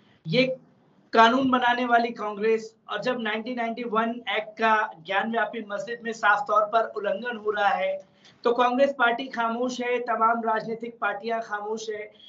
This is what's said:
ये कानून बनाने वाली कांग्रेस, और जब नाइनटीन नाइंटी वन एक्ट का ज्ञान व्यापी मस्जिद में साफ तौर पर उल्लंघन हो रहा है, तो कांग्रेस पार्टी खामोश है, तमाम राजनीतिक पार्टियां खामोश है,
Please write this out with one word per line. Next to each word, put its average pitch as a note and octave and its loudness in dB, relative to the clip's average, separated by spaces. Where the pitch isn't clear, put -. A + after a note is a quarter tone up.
ये B3+ 2
कानून B3+ 6
बनाने A#3+ 2
वाली A#3 4
कांग्रेस, G#3+ -2
और G#3 -6
जब B3+ -2
नाइनटीन A3 -4
नाइंटी A#3 -4
वन A3+ 0
एक्ट G#3+ -6
का A3 2
ज्ञान G3 -2
व्यापी A3+ -2
मस्जिद G3+ -6
में A3+ -4
साफ G#3 2
तौर G#3+ 4
पर A3 2
उल्लंघन G#3+ -4
हो G#3 -4
रहा G3+ 2
है, F#3+ -2
तो A#3+ 4
कांग्रेस B3 4
पार्टी A#3+ 2
खामोश A#3 -2
है, B3 0
तमाम A#3 2
राजनीतिक A3+ -4
पार्टियां A3 -4
खामोश G#3+ -6
है, G#3 -10